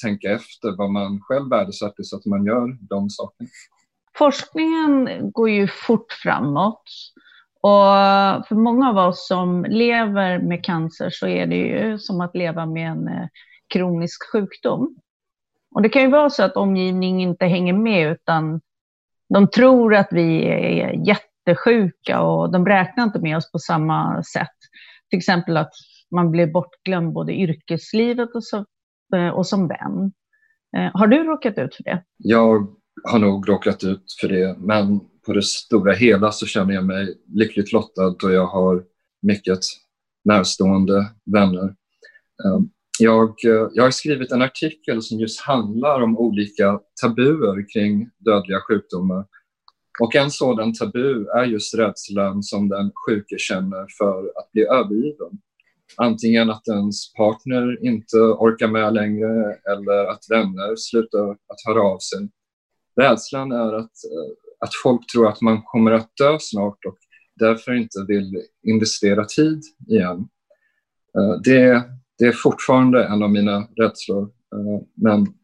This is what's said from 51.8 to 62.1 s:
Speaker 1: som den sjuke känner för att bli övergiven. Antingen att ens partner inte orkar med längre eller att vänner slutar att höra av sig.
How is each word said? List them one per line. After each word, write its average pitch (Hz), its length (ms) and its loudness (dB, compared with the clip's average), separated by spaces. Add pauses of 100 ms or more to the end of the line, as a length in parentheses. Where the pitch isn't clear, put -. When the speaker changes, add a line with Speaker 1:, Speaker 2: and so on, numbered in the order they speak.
Speaker 1:
som 101 260 -2
den 101 220 -4 (160)
sjuke 104 320 -4
känner 95 480 -6 (120)
för 98 260 -2
att - 280 -12
bli 110 100 2
övergiven. 117 680 -2 (640)
Antingen 113 540 0
att 107 180 -8
ens 101 460 -4
partner 120 720 -2
inte 113 300 -2
orkar 110 520 2
med 110 260 0
längre 107 600 -2 (160)
eller 101 340 0
att 104 240 -8
vänner 104 460 -2
slutar 110 540 -2
att - 360 -16
höra 110 160 0
av 95 160 0
sig. 101 300 -8 (720)